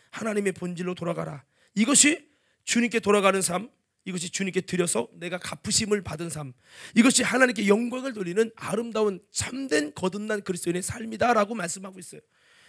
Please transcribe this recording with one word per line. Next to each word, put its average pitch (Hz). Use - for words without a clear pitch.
하나님의 208
본질로 180
돌아가라. 160
이것이 277
주님께 233
돌아가는 196
삶, 180
이것이 180
주님께 185
드려서 175
내가 170
갚으심을 208
받은 165
삶, 143
이것이 240
하나님께 247
영광을 240
돌리는 208
아름다운 214
참된 294
거듭난 208
그리스도인의 180
삶이다라고 226
말씀하고 190
있어요. 156